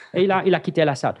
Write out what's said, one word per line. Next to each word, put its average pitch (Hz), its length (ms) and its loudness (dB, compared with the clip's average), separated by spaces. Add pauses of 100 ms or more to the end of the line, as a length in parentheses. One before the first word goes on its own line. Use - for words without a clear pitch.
(140)
Et 185 100 2
il 196 80 0
a, 185 120 0
il 185 100 4
a 160 60 0
quitté 160 240 -2
la 143 100 0
salle. 127 260 -4